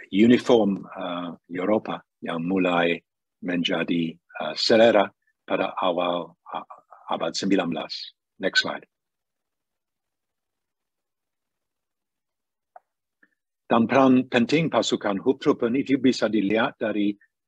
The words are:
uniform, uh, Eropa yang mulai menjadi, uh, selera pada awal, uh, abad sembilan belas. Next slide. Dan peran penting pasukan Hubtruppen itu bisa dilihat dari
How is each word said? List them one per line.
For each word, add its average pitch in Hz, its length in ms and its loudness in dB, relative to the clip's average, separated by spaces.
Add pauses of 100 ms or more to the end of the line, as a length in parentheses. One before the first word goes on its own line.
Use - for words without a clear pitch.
(120)
uniform, 110 720 4
uh, 87 480 -10 (160)
Eropa 90 540 -4 (180)
yang 82 240 -8
mulai 87 560 0 (400)
menjadi, 85 720 -4 (300)
uh, 78 100 -8
selera 110 560 4 (380)
pada 95 320 -4
awal, 87 560 -2 (160)
uh, 90 160 -12 (400)
abad 82 320 -4
sembilan 95 320 -2
belas. - 480 -10 (240)
Next - 240 -2
slide. 73 160 -10 (4000)
Dan 117 160 4
peran 127 400 4
penting 139 400 0
pasukan 107 560 -2
Hubtruppen 127 560 0
itu 131 240 -2
bisa 120 240 2
dilihat 107 560 0
dari 104 320 -2 (340)